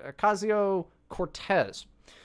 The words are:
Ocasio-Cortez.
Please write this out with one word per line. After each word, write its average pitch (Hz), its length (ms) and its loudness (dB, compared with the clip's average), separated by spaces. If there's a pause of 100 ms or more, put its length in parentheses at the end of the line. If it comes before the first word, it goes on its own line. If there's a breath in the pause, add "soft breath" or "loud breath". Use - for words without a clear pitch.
(120)
Ocasio-Cortez. 196 1700 0 (400 soft breath)